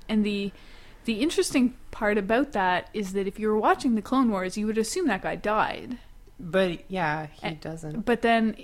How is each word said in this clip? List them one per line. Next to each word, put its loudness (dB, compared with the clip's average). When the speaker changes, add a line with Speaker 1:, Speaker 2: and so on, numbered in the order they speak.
Speaker 1:
and 2
the, -2
the 0
interesting 2
part 2
about 2
that 2
is -4
that -2
if -8
you 0
were 4
watching 2
the 0
Clone 2
Wars, -2
you -2
would 0
assume 0
that 0
guy -2
died. -2
Speaker 2:
But, 0
yeah, -2
he -4
Speaker 1:
A-, -6
Speaker 2:
doesn't. -8
Speaker 1:
but 0
then 2